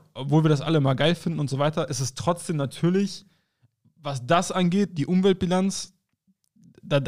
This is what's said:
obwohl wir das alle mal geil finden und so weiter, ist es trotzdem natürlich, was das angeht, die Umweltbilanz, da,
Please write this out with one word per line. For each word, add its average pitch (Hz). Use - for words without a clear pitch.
obwohl 143
wir 156
das 143
alle 160
mal 135
geil 151
finden 160
und 143
so 135
weiter, 151
ist 123
es 131
trotzdem 170
natürlich, 175
was 139
das 170
angeht, 185
die 139
Umweltbilanz, 185
da, -